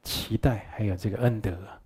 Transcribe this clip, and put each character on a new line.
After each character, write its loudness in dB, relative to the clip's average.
期 -2
待， 2
还 -4
有 2
这 -2
个 -4
恩 4
德。 -2